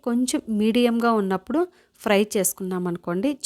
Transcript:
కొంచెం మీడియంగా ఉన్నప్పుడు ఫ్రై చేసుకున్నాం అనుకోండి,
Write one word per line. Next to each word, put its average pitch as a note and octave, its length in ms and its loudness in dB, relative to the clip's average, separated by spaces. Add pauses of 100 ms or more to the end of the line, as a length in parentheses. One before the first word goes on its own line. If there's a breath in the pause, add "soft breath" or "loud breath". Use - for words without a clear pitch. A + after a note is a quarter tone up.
కొంచెం B3 320 0 (200)
మీడియంగా A#3 500 2 (100)
ఉన్నప్పుడు F#3+ 400 -2 (440 soft breath)
ఫ్రై G#3 160 4 (160)
చేసుకున్నాం F#3 540 -2
అనుకోండి, F3 420 -4 (140)